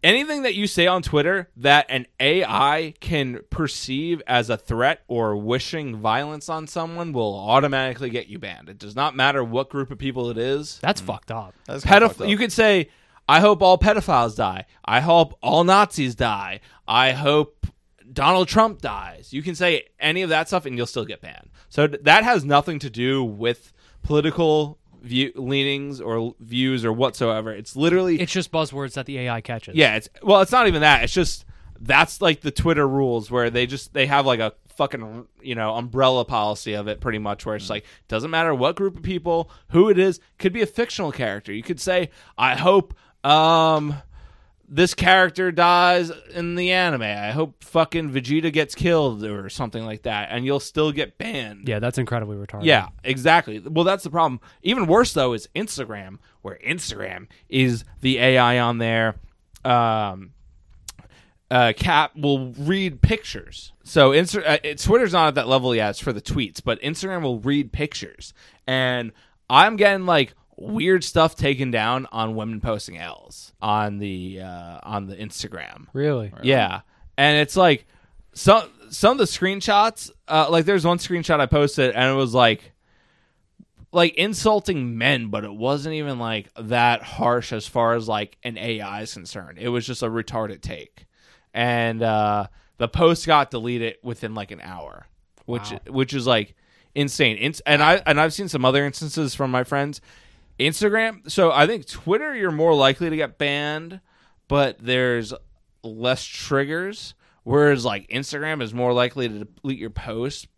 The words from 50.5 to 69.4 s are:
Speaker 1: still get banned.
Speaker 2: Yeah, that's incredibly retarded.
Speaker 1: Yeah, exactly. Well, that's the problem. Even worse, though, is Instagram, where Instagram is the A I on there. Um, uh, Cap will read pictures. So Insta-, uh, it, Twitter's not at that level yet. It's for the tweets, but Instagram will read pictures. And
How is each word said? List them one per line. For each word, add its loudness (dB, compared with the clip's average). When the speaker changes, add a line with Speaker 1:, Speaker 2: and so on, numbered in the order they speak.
Speaker 1:
still -2
get -8
banned. -10
Speaker 2:
Yeah, -2
that's -4
incredibly -4
retarded. -12
Speaker 1:
Yeah, 4
exactly. 0
Well, -2
that's 0
the -10
problem. -2
Even 0
worse, 4
though, 0
is -10
Instagram, -10
where -14
Instagram -8
is 0
the 0
A 4
I 4
on 0
there. 0
Um, 0
uh, 4
Cap 0
will -2
read -2
pictures. -4
So 6
Insta-, 2
uh, 4
it, -6
Twitter's 4
not 4
at -2
that 0
level 2
yet. 0
It's -10
for -4
the -8
tweets, -6
but -2
Instagram -6
will -2
read -2
pictures. -10
And -2